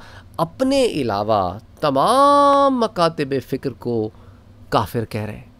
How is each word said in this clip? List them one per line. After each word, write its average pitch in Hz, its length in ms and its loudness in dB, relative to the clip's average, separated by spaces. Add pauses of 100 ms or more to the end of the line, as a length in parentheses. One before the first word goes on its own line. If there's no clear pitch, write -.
(400)
अपने 262 460 0 (160)
अलावा 104 580 -2 (220)
तमाम 277 960 4
मकातिब 165 600 -2
फ़िक्र 135 320 -6
को 113 420 -4 (600)
काफिर 117 320 -2
कह 107 200 -8
रहे 107 120 -10
हैं। - 240 -20